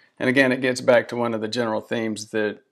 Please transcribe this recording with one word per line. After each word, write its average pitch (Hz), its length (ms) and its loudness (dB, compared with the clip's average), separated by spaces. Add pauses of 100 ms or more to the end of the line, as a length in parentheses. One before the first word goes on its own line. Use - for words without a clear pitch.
(200)
And 127 100 2
again, 127 220 4
it 135 80 -2
gets 127 200 -2
back 120 280 4
to 120 80 -8
one 117 180 -2
of 110 60 -4
the 107 80 -4
general 110 320 -2
themes 110 460 -6
that, 107 340 -2 (120)